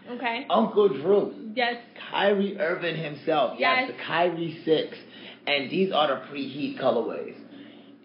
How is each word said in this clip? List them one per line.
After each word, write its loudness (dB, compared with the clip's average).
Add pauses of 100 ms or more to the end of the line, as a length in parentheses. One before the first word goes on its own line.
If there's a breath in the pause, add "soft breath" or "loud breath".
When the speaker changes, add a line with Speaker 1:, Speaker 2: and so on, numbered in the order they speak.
(120)
Speaker 1:
Okay. -4
Speaker 2:
Uncle 4
Drew. 2 (200)
Speaker 1:
Yes. 0 (340)
Speaker 2:
Kyrie 2
Irving 0
himself. 0
Yes, 2
Speaker 1:
Yes. -10
Speaker 2:
the -12
Kyrie 0
six. 2 (500 loud breath)
And 0
these 0
are 4
the 0 (180)
preheat -6
colorways. 0 (720 loud breath)